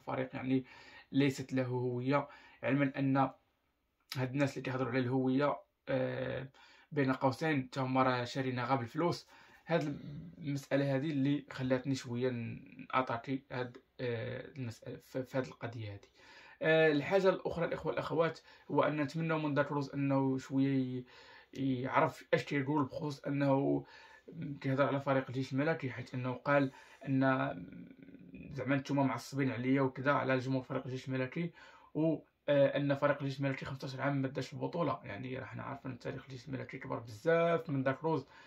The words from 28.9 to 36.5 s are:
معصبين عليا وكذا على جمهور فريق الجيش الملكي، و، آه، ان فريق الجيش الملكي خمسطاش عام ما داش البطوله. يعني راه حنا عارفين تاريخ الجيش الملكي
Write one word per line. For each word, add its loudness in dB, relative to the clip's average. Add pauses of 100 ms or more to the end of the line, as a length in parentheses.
معصبين 0
عليا 2
وكذا 0
على 2
جمهور -2
فريق -6
الجيش -8
الملكي، -4 (420)
و، 2 (300)
آه، 6
ان 2
فريق 2
الجيش -4
الملكي -2
خمسطاش -8
عام 0
ما 0
داش -6
البطوله. -2
يعني -8
راه -8
حنا -10
عارفين -8
تاريخ -8
الجيش -14
الملكي -8